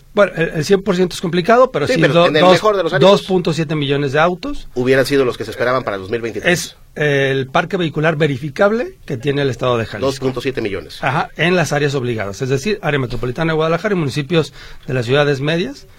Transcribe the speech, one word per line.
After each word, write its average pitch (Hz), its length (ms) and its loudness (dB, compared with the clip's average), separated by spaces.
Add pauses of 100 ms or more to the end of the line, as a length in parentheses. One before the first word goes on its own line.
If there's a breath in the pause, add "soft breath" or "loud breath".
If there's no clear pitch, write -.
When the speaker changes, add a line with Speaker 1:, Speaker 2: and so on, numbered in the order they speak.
(140)
Speaker 1:
Bueno, 202 220 4
el, 165 140 0
el 160 160 -4
cien 196 180 2
por 190 140 0
ciento 180 180 0
es - 60 -10
complicado, 208 500 4
pero 147 160 -2
Speaker 2:
Sí, 254 60 2
Speaker 1:
sí, 170 80 2
Speaker 2:
pero 147 120 4
Speaker 1:
do-, 170 140 6
Speaker 2:
en 147 80 2
el 156 60 6
Speaker 1:
dos, 180 100 8
Speaker 2:
mejor 202 240 4
de 185 80 0
los 160 80 0
ánimos 185 200 6
Speaker 1:
dos 196 160 4
punto 185 260 0
siete 156 220 -2
millones 143 360 0
de 147 80 0
autos. 185 560 -2
Speaker 2:
Hubieran 127 300 4
sido 135 180 2
los 117 140 0
que 113 80 -6
se 110 60 -10
esperaban 123 340 -2
para 107 100 -4
el 98 60 -6
dos 95 100 -8
mil 117 80 -2
veintitrés. 110 320 -2
Speaker 1:
Es - 240 -2 (200)
el 139 520 0
parque 170 280 -2
vehicular 160 400 0
verificable 165 880 -2
que 139 120 -6
tiene 139 240 -2
el 139 80 0
estado 123 280 0
de 113 80 0
Jalisco. 110 200 -6
Speaker 2:
Dos 131 140 -2
punto 131 200 -2
siete 123 220 -4
millones. 95 420 -6
Speaker 1:
Ajá, 156 320 -2
en 175 220 2
las 151 160 0
áreas 143 200 0
obligadas, 113 480 -4
es 131 60 -4
decir, 139 340 -2
área 147 180 -2
metropolitana 127 520 -4
de 160 60 -2
Guadalajara 165 380 0
y - 20 0
municipios 147 560 -2 (340 loud breath)
de 139 60 -4
las 127 120 -2
ciudades 143 360 2
medias 170 460 -4 (120)